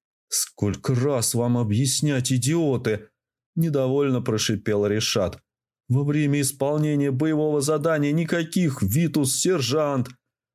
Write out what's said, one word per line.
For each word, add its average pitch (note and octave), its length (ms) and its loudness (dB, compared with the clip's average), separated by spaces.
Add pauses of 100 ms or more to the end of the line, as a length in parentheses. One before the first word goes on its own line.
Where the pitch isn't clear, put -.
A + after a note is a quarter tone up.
(280)
«Сколько - 680 -2
раз B2+ 380 0
вам A#2+ 220 2
объяснять, B2+ 760 0
идиоты!» B2+ 760 0 (440)
недовольно C#3 680 0
прошипел G#2+ 680 0
Ришат. G#2 540 -2 (480)
«Во C3 140 0
время D3 380 0
исполнения C#3+ 720 0
боевого D3+ 480 0
задания D3 500 0
никаких, E3 720 0
Витус, C#3 540 0
сержант! C#3+ 720 0 (460)